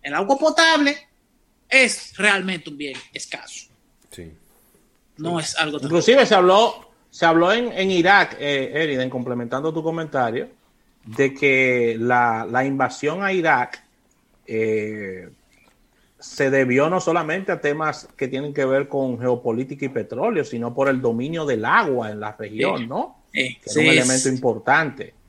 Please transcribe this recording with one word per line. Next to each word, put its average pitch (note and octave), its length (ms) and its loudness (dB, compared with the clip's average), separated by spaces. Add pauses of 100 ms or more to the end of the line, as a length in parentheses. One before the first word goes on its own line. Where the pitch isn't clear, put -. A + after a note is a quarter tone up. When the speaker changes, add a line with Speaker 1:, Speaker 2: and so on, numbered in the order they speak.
Speaker 1:
el C#3+ 120 -10
agua G3+ 240 0
potable D#4 580 2 (720)
es B3+ 480 2
realmente F#3+ 540 -2
un D3 60 -14
bien C#3 200 -10 (160)
escaso. - 540 -14 (460)
Speaker 2:
Sí. E2+ 180 -16 (880)
Speaker 1:
No E3 220 -4
Speaker 3:
Sí. D#3 60 -6
Speaker 1:
es - 100 -6
algo D3+ 220 -2
tan C3+ 100 -6
Speaker 3:
Inclusive G#3+ 380 6
se A3 80 4
habló, F#3+ 580 4 (180)
se - 160 0
habló E3 260 4
en, A#3 200 -2
en F#3+ 180 0
Irak, F#3 480 4
eh, C#3 340 -2
Eriden, C#3 380 -2
complementando B2+ 640 -4
tu D#3+ 80 -4
comentario, D3+ 680 -2 (560)
de C3 300 0
que B2+ 640 2
la, A#2 500 2
la B2+ 160 0
invasión D3 600 -2
a F#3+ 80 0
Irak, D#3 500 0 (640)
eh, G#2+ 840 -4 (920)
se - 300 -2
debió C3+ 380 2
no F3+ 120 0
solamente E3+ 520 -2
a - 80 -4
temas D3 560 -4
que C3 120 -4
tienen C#3 260 -6
que C#3+ 100 0
ver C3+ 240 0
con C3 320 -4
geopolítica B2 680 -2
y - 40 -4
petróleo, C3+ 540 -4
sino A#2+ 300 -6
por C#3 140 0
el C3 120 0
dominio B2+ 440 -2
del A2+ 200 -2
agua C3+ 480 0
en G#2 80 -12
la G#2+ 160 -8
región, A2 460 -4
Speaker 1:
Sí. A2+ 40 -10
Speaker 3:
¿no? G3 460 -8
Speaker 1:
Eh, B2+ 300 -6
Speaker 3:
Que - 80 -14
era D3+ 100 0
un D#3+ 60 4
Speaker 1:
sí, - 40 4
Speaker 3:
elemento C3 380 2
Speaker 1:
es, C3 60 0
Speaker 3:
importante. B2+ 800 -2 (140)